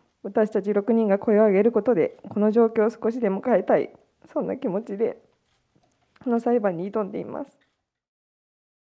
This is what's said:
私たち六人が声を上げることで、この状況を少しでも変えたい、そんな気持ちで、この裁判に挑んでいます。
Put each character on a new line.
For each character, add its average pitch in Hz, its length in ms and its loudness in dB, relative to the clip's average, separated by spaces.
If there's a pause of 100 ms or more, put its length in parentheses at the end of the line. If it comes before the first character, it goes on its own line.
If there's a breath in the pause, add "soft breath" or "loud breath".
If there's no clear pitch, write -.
(240 loud breath)
私 208 260 0
た 208 120 -2
ち 202 120 -2
六 202 180 0
人 226 160 2
が 196 120 2
声 208 200 2
を 220 60 6
上 208 80 4
げ 185 100 4
る 233 80 4
こ 214 120 0
と 247 100 2
で、 160 240 0 (100)
こ - 120 -6
の 214 120 2
状 226 140 4
況 220 220 2
を - 20 2
少 226 220 -4
し 247 100 -6
で 214 80 0
も 196 160 -4
変 226 140 2
え - 40 -4
た 220 140 2
い、 - 160 -2 (400)
そ 294 80 -4
ん 220 60 -4
な 190 100 -6
気 277 100 -6
持 196 140 -4
ち 214 160 -10
で、 - 240 -4 (1000)
こ 247 80 -4
の 233 80 0
裁 240 200 0
判 202 160 -2
に 185 160 -8
挑 214 120 -4
ん 190 80 -8
で 214 80 -8
い - 60 -10
ま - 200 -10
す。 - 140 -20 (1300)